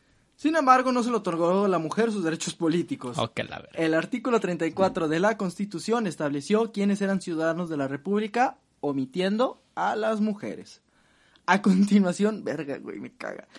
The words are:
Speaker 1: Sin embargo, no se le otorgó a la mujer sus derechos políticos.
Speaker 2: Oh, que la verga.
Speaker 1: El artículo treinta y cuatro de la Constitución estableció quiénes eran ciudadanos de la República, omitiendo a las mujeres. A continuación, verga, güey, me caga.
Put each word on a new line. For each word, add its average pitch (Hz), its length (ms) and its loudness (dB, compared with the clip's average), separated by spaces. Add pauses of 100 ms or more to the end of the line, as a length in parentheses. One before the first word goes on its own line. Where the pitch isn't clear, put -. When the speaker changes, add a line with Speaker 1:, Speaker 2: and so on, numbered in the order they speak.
(360)
Speaker 1:
Sin 311 200 0
embargo, 254 360 6
no 247 100 2
se 226 80 -2
le 233 60 0
otorgó 180 480 2
a 202 40 2
la 180 100 2
mujer 202 340 0
sus 196 120 -4
derechos 160 300 -4
políticos. 160 640 -2
Speaker 2:
Oh, 117 140 -2
que - 120 -6
la - 160 -12
verga. - 180 -12
Speaker 1:
El 160 160 2
artículo 220 460 0
treinta 175 260 -2
y 160 60 -2
cuatro 180 360 0
de 156 100 0
la 214 200 2
Constitución 202 680 -4
estableció 160 680 -2
quiénes 202 280 0
eran 196 220 0
ciudadanos 165 480 -2
de 151 80 -2
la 135 100 -2
República, 208 680 -2 (240)
omitiendo 180 800 -2 (140)
a 208 200 -2
las 220 240 -2
mujeres. 208 640 -6 (640)
A 190 140 4
continuación, 202 840 4
verga, 139 360 -6
güey, - 220 -12
me 120 120 -12
caga. - 360 -12 (100)